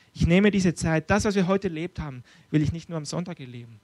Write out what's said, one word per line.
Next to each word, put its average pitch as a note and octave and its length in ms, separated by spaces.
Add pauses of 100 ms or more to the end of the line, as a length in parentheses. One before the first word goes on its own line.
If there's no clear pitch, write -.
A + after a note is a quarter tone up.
(160)
Ich E3 120
nehme F#3+ 240
diese F#3 220
Zeit, D#3+ 360
das, G#3 140
was G#3 100
wir F#3 140
heute G3 180
erlebt E3 320
haben, C3+ 240 (300)
will D#3 100
ich D3+ 100
nicht E3 160
nur E3+ 80
am D3+ 80
Sonntag E3+ 360
erleben. A#2+ 440